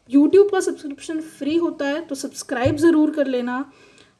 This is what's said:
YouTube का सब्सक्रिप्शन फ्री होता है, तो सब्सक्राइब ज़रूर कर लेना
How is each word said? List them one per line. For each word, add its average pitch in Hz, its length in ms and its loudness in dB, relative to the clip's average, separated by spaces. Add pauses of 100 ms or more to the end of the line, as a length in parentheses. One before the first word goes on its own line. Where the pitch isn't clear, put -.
(100)
YouTube 339 420 6
का 370 80 0
सब्सक्रिप्शन 320 600 -6
फ्री 302 360 -6
होता 320 300 -2
है, 285 140 -4
तो 320 140 -12
सब्सक्राइब 269 640 -4
ज़रूर 311 340 2
कर 285 160 -2
लेना 247 460 -6 (480)